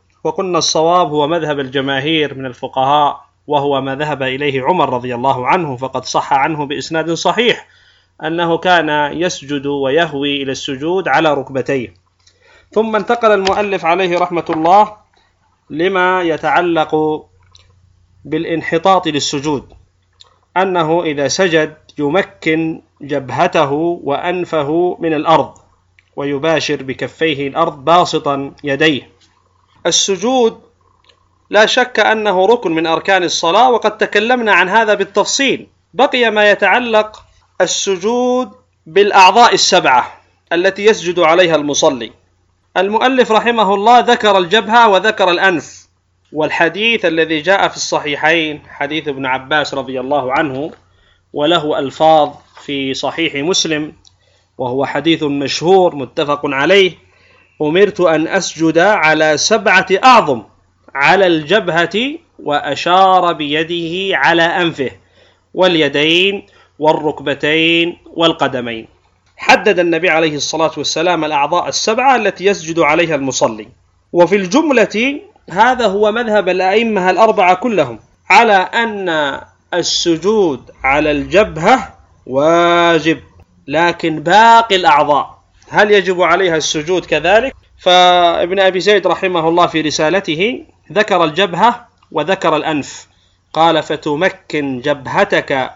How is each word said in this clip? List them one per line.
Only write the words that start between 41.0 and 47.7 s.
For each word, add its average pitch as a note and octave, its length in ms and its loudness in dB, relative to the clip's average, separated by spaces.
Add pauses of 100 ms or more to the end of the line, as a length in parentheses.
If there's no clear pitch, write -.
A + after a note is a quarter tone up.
عليها E3+ 360 4
المصلي. C#3+ 560 -2 (640)
المؤلف A3+ 540 0
رحمه G#3+ 420 2
الله A3 260 4
ذكر G#3+ 380 2
الجبهة G#3+ 520 2
وذكر F#3+ 420 2
الأنف، E3+ 560 -2 (460)
والحديث E3+ 720 -2
الذي D#3+ 360 0
جاء F3+ 260 2
في D#3+ 80 -10